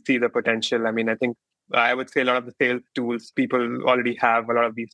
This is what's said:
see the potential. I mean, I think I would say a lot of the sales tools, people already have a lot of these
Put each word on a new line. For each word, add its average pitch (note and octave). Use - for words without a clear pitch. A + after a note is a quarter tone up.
see C3
the A#2
potential. A2+
I A2
mean, A2+
I A2
think A#2+
I A#2+
would C3
say C#3+
a -
lot B2+
of A#2+
the A#2+
sales B2
tools, A#2+
people B2
already A#2+
have A#2
a A#2
lot A#2
of A2
these A#2